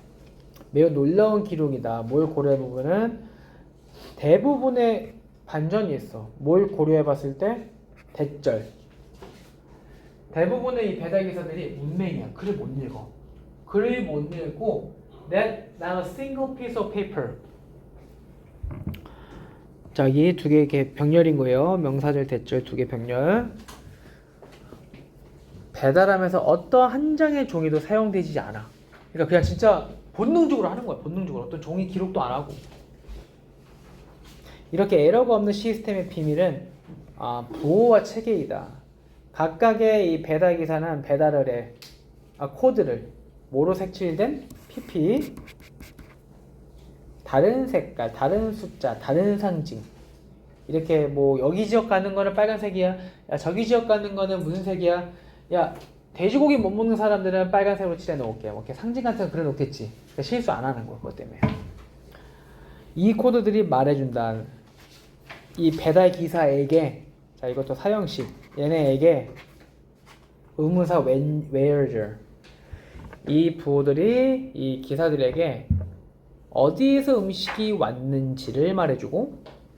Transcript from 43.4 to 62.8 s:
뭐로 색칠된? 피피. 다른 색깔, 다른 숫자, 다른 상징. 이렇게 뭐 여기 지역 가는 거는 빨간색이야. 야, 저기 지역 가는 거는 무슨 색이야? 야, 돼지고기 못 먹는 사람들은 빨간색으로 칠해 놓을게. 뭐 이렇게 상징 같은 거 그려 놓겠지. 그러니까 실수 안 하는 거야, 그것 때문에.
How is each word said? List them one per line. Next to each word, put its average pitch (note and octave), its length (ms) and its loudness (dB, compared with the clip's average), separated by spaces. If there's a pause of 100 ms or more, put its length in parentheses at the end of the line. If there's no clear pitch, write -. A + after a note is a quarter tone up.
뭐로 D3+ 240 2
색칠된? F#3 720 -4 (200)
피피. - 680 -2 (1900)
다른 A3+ 440 2
색깔, B2 460 -4
다른 G#3 400 0
숫자, - 460 -6
다른 G3+ 380 2
상징. D#3+ 440 -4 (840)
이렇게 D#3 400 0
뭐 C#3 320 4
여기 F3+ 280 0
지역 A3+ 220 2
가는 G3 240 0
거는 G3 200 0
빨간색이야. G3 640 0 (340)
야, D3 60 -2
저기 F#3 280 -2
지역 A#3 220 2
가는 G3+ 280 0
거는 F#3+ 280 -4
무슨 F3+ 200 -6
색이야? F3 460 -2 (440)
야, E3+ 220 0 (380)
돼지고기 C4+ 440 4
못 G3+ 120 0
먹는 A3 260 0
사람들은 F#3+ 560 0
빨간색으로 G3 460 0
칠해 D#3+ 200 -6
놓을게. A2 340 -6
뭐 G#2+ 100 -10
이렇게 C3 120 -12
상징 A#3 300 -6
같은 G#3 220 -2
거 C#3+ 60 -6
그려 D#3+ 120 -4
놓겠지. C3+ 480 -4 (120)
그러니까 - 180 -10
실수 A#3 300 -2
안 A#2 140 -4
하는 A#2+ 200 -4
거야, - 120 -14
그것 - 180 -12
때문에. - 240 -16 (1600)